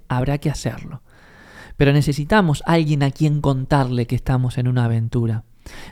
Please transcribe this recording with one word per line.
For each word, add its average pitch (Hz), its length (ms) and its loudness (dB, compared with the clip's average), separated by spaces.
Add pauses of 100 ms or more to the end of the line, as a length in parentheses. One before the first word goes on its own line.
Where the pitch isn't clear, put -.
habrá 131 300 -2
que 156 100 -6
hacerlo. - 540 -8 (760)
Pero 139 160 4
necesitamos 147 720 2
alguien 156 380 2
a 139 80 2
quien 151 320 0
contarle 131 640 0
que 131 80 -4
estamos 127 420 -2
en 123 100 -2
una 127 200 2
aventura. 113 580 -2 (480)